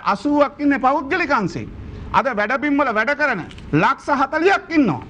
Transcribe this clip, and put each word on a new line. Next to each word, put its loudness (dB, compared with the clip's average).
අසූවක් 0
ඉන්නේ 2
පෞද්ගලික 0
අංශේ. -2
අද 2
වැඩබිම් 0
වල 2
වැඩ 0
කරන 0
ලක්ෂ 2
හතලිහක් 0
ඉන්නවා. 2